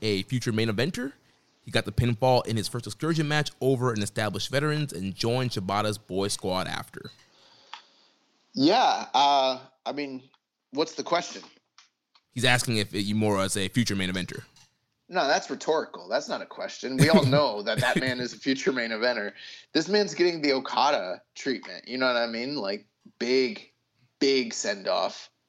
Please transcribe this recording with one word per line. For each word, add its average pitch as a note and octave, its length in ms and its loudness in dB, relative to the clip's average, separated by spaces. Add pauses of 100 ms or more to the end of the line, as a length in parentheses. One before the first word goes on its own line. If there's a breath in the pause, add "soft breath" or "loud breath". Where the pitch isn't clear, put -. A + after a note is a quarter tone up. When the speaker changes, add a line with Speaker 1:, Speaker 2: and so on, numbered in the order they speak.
Speaker 1:
a G2+ 220 0
future B2 300 -2
main A2 160 2
eventer? B2 420 -2 (540 soft breath)
He - 60 -16
got A2+ 120 0
the G#2 80 -8
pinfall A#2+ 560 4
in A2 80 0
his A2 140 -2
first A#2+ 180 -8
excursion D#3 400 -2
match D3+ 320 0
over B2+ 320 4
an G#2+ 100 -2
established G2+ 480 -2
veterans D3 440 -2
and F#2+ 200 -4
joined A#2+ 380 0
Shibata's G#2 460 0
boy G2 320 -2
squad F#2 380 -2
after." - 440 -10 (1400 loud breath)
Speaker 2:
Yeah, D3+ 600 4
uh, C3+ 460 4 (260)
I B2+ 60 -4
mean, C3+ 320 -8 (480)
what's D3+ 220 -2
the D3 100 -6
question? E3+ 380 -4 (920)
Speaker 1:
He's A#2+ 120 -2
asking B2 320 2
if G#2 140 -2
Uemura G#2 540 2
is G2 120 -2
a F#2+ 100 0
future A2 280 0
main F#2+ 140 0
eventer. F#2 340 -6 (680)
Speaker 2:
No, F3 160 0
that's F3 220 0
rhetorical. B2+ 580 -2
That's B2+ 220 -2
not B2 140 -6
a - 20 -14
question. A#2 500 -8
We C3 140 6
all D#3+ 160 6
know B2+ 380 2
that A2 160 -2
that A#2+ 200 2
man B2+ 200 -2
is A#2+ 120 -6
a - 60 -16
future C3+ 340 0
main A#2+ 200 -2
eventer. A2 400 -2 (420 loud breath)
This D#3 140 0
man's G3 260 2
getting E3+ 300 2
the C#3+ 100 4
Okada B2+ 680 0 (100)
treatment. G2+ 540 -6
You A#2+ 100 -6
know C3 80 2
what B2 100 4
I A#2 120 2
mean? A#2+ 300 -6
Like, G#2 280 -6 (320)
big, B2 540 0 (480)
big C3 340 2
send-off F#2+ 800 -4 (180)